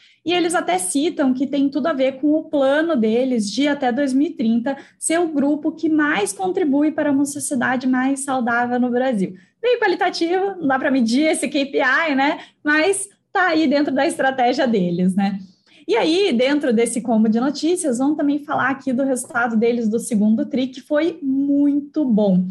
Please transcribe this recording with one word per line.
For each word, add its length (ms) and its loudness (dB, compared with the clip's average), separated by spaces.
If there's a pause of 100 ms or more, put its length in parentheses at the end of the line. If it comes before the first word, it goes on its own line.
(240)
E 80 -2
eles 220 0
até 240 0
citam 560 0
que 120 -2
tem 220 0
tudo 180 -2
a 60 0
ver 200 0
com 200 0
o 120 0
plano 520 2
deles 540 0
de, 180 0
até 240 0
dois 220 0
mil 140 2
e 40 -6
trinta, 440 0 (220)
ser 220 -2
o 80 0
grupo 440 0
que 160 -4
mais 440 0
contribui 580 0
para 220 0
uma 140 2
sociedade 600 -2
mais 340 0
saudável 600 -2
no 100 0
Brasil. 440 0 (260)
Bem 180 2
qualitativo, 800 0
não 100 -4
dá 100 2
pra 120 0
medir 360 2
esse 220 0
K 180 -2
P 120 -4
I, 360 0
né? 240 0 (240)
Mas 460 0 (220)
tá 180 0
aí 180 2
dentro 260 2
da 140 2
estratégia 600 0
deles, 480 2
né? 240 0 (480)
E 100 0
aí, 360 2
dentro 400 2
desse 300 0
combo 260 2
de 100 2
notícias, 600 0
vamos 180 0
também 220 0
falar 320 -2
aqui 240 -4
do 100 0
resultado 520 -2
deles 320 2
do 100 0
segundo 480 0
tri, 220 -2
que 120 -14
foi 420 -2
muito 840 0
bom. 460 2